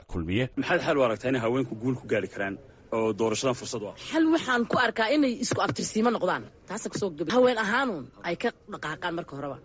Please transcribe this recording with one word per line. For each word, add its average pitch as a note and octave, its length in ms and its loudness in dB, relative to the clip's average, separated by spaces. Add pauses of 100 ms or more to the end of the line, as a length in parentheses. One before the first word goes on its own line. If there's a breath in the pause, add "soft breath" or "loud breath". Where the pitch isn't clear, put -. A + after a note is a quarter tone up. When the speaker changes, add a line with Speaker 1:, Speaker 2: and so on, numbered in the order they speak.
Speaker 1:
Kulmiye. F#2 400 0 (100)
Maxaad F3+ 260 0
xal D3+ 180 2
u C3+ 40 6
aragtaa A#2 280 2
inay C3 120 0
haweenku A#2+ 320 0
guul A#2+ 220 -2
ku - 100 -12
gaari G#2 220 0
karaan G2 260 -4 (380 soft breath)
oo A2+ 200 0
doorashadan A2+ 420 0
fursad G#2+ 280 -8
u G2+ 60 -8
ah? F2+ 100 -12
Speaker 2:
Xal D#4+ 320 0
waxaan C4 360 2
ku - 120 0
arkaa A3 320 2
inay C#4+ 220 4 (100)
isku - 180 0
abtirsiimo G#3+ 500 2
noqdaan. F3+ 320 0 (200)
Taas G3+ 240 -8
ku G3+ 120 -6
soo C#3 120 0
gabi. D3+ 220 -4
Haween B3 260 6
ahaanuun A3 460 0 (160)
ay F3 160 -4
ka A#3+ 120 -2 (220)
dhaqaaqaan D#3+ 440 -6
marka E3 200 -6
horeba. C#3 300 -8